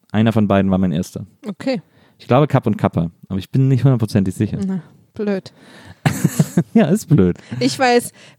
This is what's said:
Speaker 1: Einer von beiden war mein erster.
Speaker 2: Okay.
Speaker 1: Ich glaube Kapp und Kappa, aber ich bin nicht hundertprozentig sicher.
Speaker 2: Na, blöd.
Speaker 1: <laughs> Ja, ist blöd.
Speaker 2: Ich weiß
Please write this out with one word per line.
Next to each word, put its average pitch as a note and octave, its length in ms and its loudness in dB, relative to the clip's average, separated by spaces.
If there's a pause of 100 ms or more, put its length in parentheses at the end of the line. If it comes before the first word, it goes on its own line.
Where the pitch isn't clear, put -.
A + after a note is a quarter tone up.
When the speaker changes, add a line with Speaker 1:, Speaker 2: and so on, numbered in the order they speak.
(100)
Speaker 1:
Einer A2 220 0
von G#2+ 160 0
beiden G2 220 2
war F#2+ 80 2
mein F#2 140 0
erster. - 320 -6 (220)
Speaker 2:
Okay. A3 340 -6 (380)
Speaker 1:
Ich - 80 -20
glaube C#3+ 200 4
Kapp C3 200 2
und G#2+ 100 0
Kappa, E2+ 340 -2 (180)
aber F#2 100 -4
ich - 120 -12
bin C3 180 2
nicht C3 160 2
hundertprozentig A2 500 2
sicher. - 320 -4
Speaker 2:
Na, F#3+ 160 -4 (320)
blöd. G3+ 380 -6 (520)
Speaker 1:
<laughs> - 80 0 (600)
Ja, A3 120 4
ist E3 220 0
blöd. F#2+ 300 4 (220)
Speaker 2:
Ich B3+ 180 -2
weiß A#3+ 340 2 (260)